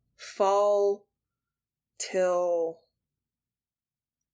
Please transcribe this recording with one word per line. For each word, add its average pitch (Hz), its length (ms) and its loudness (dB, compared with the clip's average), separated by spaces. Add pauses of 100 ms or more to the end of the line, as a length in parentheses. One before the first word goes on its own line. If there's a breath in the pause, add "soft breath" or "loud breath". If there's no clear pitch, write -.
(180)
fall 202 880 0 (960)
till 175 800 0 (1500)